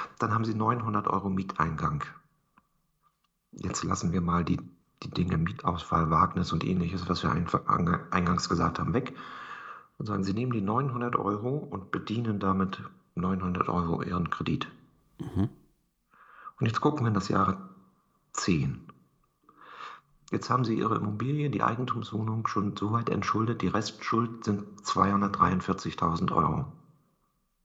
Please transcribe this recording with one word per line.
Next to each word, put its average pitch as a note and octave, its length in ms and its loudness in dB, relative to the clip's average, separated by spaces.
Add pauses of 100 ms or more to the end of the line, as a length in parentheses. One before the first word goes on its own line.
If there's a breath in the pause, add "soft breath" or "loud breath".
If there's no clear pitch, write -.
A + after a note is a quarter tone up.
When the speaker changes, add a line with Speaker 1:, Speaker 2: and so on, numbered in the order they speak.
(180 loud breath)
Speaker 1:
Dann A2 140 2
haben A2 120 2
Sie A2 100 0
neunhundert A2 540 2
Euro F#2+ 200 0
Mieteingang. D#2+ 760 0 (1500)
Jetzt - 320 -6
lassen F2+ 280 0
wir F2+ 100 2
mal E2+ 200 2
die, - 160 0 (440)
die - 80 -10
Dinge F2 260 0
Mietausfall, E2 760 0
Wagnis F2 420 2
und E2 120 0
ähnliches, F2+ 440 0
was F2 140 0
wir - 80 2
einfach - 360 0
ange-, F2+ 340 4 (100)
eingangs F2 380 2
gesagt E2+ 300 2
haben, E2 160 0
weg - 200 0 (840 loud breath)
und - 80 -6
sagen, G2+ 180 0
Sie G2 100 0
nehmen B2 180 0
die A2 100 0
neunhundert A#2+ 540 0
Euro G#2 400 2
und C#3 340 -8
bedienen G#2+ 480 0
damit F#2+ 440 2 (320)
neunhundert F#2 540 0
Euro E2+ 340 0
Ihren F2 280 -2
Kredit. - 360 -2 (520)
Speaker 2:
Mhm. - 320 0 (1080 loud breath)
Speaker 1:
Und - 80 2
jetzt A2+ 140 0
gucken D3 240 2
wir A#2 40 2
in G#2+ 60 2
das F#2+ 140 0
Jahr F#2+ 400 0 (640)
zehn. C#2 540 0 (1400 loud breath)
Jetzt - 180 -2
haben B2 160 2
Sie A2 140 2
Ihre A2 160 2
Immobilie, A#2 560 0
die D3 140 0
Eigentumswohnung, A2 840 -2
schon G2+ 300 0
so G#2 160 0
weit A2+ 160 0
entschuldet, G#2+ 540 0
die F#2+ 60 2
Restschuld A2+ 760 -2
sind G2+ 420 -4
zweihundertdreiundvierzigtausend F#2 1400 2
Euro D#2 400 2 (960)